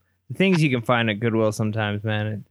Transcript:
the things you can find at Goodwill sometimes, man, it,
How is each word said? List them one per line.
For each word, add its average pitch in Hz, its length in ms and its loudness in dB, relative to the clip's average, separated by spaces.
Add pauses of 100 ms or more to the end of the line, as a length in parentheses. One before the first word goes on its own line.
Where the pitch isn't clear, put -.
(300)
the 127 80 -12
things 185 240 4
you 156 80 2
can 123 100 0
find 117 300 2
at 101 100 -4
Goodwill 110 320 2
sometimes, 104 520 -2
man, 107 220 -2
it, 107 140 -6 (100)